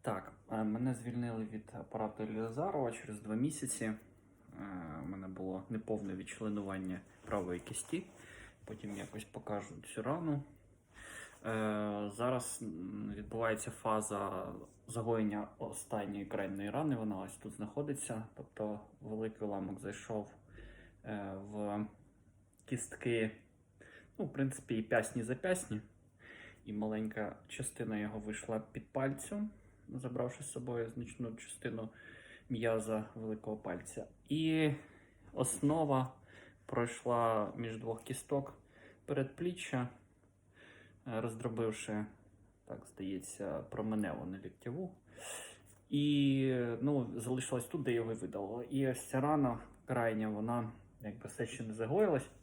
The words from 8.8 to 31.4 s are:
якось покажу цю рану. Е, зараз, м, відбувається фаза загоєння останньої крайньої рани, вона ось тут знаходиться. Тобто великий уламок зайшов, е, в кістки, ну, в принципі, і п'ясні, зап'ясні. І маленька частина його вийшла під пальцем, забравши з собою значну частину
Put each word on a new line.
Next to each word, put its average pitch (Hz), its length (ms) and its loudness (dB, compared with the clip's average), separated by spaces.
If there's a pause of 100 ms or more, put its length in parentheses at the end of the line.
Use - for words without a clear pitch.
якось 104 280 -8
покажу - 500 -4 (200)
цю 110 80 -2
рану. 147 400 2 (1040)
Е, 107 680 2
зараз, 120 460 2
м, 104 540 -4
відбувається 110 540 0
фаза 101 760 2 (400)
загоєння 107 600 2 (100)
останньої 101 680 -4
крайньої 98 460 -2
рани, 143 260 2
вона 104 220 0
ось 95 180 -6
тут 107 160 -10
знаходиться. 131 680 -4 (120)
Тобто 107 460 -4 (200)
великий 110 480 -2
уламок 95 320 -2
зайшов, 101 540 -4 (680)
е, 101 300 -4 (180)
в 104 340 0 (760)
кістки, 117 680 0 (880)
ну, 208 60 0
в 143 80 -4
принципі, 135 440 0
і 110 60 2
п'ясні, 117 400 2
зап'ясні. 127 580 0 (840)
І 107 80 -8
маленька 107 640 0 (120)
частина 110 500 -2
його 104 220 -2
вийшла 107 420 -2 (100)
під - 200 -10
пальцем, 139 580 0 (380)
забравши 123 540 -2
з - 80 -8
собою 120 440 -2
значну 117 400 -4
частину 113 540 -6 (600)